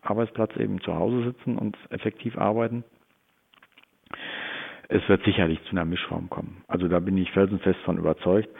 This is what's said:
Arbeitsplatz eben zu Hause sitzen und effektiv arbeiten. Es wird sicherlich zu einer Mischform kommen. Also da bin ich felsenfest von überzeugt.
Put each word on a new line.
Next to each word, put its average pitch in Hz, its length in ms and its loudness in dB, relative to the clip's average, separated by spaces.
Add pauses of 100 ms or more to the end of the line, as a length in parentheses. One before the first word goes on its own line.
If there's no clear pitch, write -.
Arbeitsplatz 110 560 -2
eben 101 240 -2
zu 85 120 -4
Hause 113 300 0
sitzen 123 340 -4
und 104 180 -4 (140)
effektiv 113 480 -6
arbeiten. 113 460 0 (2000)
Es - 160 2
wird 95 180 4
sicherlich 85 400 2
zu - 80 -8
einer 87 120 0
Mischform 85 460 -4
kommen. - 360 -10
Also 90 220 0
da 87 100 4
bin 95 200 2
ich 90 140 0
felsenfest 95 480 4
von 87 180 -2
überzeugt. 90 500 2 (120)